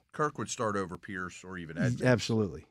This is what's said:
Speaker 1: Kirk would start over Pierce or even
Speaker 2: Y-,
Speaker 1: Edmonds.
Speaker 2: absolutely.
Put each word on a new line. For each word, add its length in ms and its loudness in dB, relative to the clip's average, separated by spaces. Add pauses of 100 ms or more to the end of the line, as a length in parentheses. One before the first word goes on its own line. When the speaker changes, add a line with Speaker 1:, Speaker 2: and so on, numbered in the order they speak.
(120)
Speaker 1:
Kirk 260 0
would 120 -4
start 260 0
over 200 -2
Pierce 460 -8
or 160 -10
even 180 -8
Speaker 2:
Y-, 60 2
Speaker 1:
Edmonds. 200 2
Speaker 2:
absolutely. 680 4